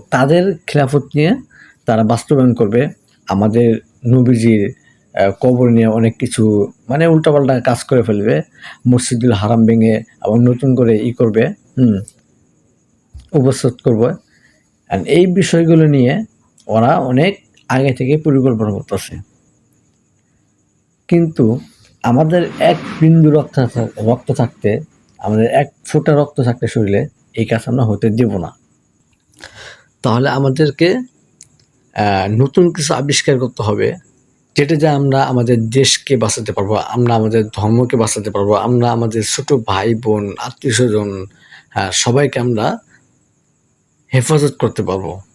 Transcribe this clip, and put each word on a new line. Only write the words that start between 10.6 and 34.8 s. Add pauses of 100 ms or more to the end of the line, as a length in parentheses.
করে
ই
করবে,
হুম, (1300)
উপস্থিত (100)
করবে। (840)
And
এই
বিষয়গুলো
নিয়ে (440)
ওরা
অনেক (240)
আগে
থেকে
পরিকল্পনা
করতেছে। (1900)
কিন্তু (440)
আমাদের (100)
এক (220)
বিন্দু
রক্ত
থা-,
রক্ত
থাকতে, (380)
আমাদের
এক (140)
ফোঁটা
রক্ত
থাকতে
শরীরে, (260)
এই
কাজ
আমরা
হতে
দেব
না। (1400)
তাহলে
আমাদেরকে, (960)
আহ,
নতুন
কিছু
আবিষ্কার
করতে
হবে, (600)
যেটা
দিয়ে